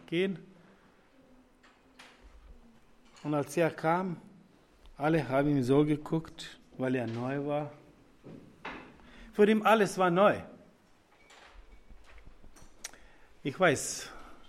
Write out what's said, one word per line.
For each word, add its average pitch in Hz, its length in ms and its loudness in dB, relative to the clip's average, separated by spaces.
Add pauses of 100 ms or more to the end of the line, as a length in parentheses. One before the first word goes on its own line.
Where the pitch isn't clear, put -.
gehen. 180 340 -4 (2750)
Und 147 120 -4
als 143 240 -2
er 160 140 4
kam, 175 440 -2 (800)
alle 151 320 0
haben 139 220 2
ihm 143 140 2
so 135 200 4
geguckt, 151 720 -4 (200)
weil 127 180 0
er 120 120 -2
neu 127 380 -6
war. 147 280 -4 (1600)
Für 208 160 6
ihn 220 140 2
alles 202 340 4
war 185 120 4
neu. 175 300 4 (3000)
Ich 139 160 -6
weiß, - 500 0 (400)